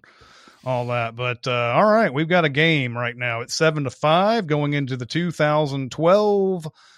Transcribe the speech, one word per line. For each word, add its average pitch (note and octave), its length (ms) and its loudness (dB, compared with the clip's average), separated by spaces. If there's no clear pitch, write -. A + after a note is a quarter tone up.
all B2 220 -4
that, A#2 280 -4
but, B2 320 -6
uh, A#2+ 300 0
all F#3 120 4
right, G#3+ 240 2
we've D#3 140 -2
got F3 160 2
a D#3 60 0
game C#3 480 0
right A#2+ 180 -6
now. A#2+ 240 -4
It's B2+ 140 -10
seven D#3 320 0
to C3 40 -4
five F#3 580 0
going D3 260 0
into C3+ 240 -4
the B2 80 -8
two E3+ 260 -4
thousand D3 600 0
twelve F#3+ 720 2